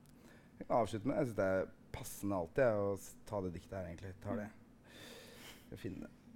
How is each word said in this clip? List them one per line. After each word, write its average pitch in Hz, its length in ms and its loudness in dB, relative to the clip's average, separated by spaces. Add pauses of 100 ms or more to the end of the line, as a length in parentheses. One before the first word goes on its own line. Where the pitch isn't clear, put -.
(560)
Jeg - 120 -12
kan 139 100 6
avslutte 104 300 2
med, - 100 4
jeg 151 100 6
synes 113 80 -4
det 101 100 4
er 95 240 4 (220)
passende - 440 -2
alltid, 90 280 4
jeg, 110 160 6
å 101 160 4
s-, - 160 -8 (140)
ta 104 160 -2
det 92 120 0
diktet 92 240 -8
her, 92 80 -4
egentlig. 85 280 -10
Jeg - 80 -18
tar 101 140 -2
det. 107 120 -4 (1200)
Jeg - 120 -12
finner - 280 -6
det. - 20 -20 (260)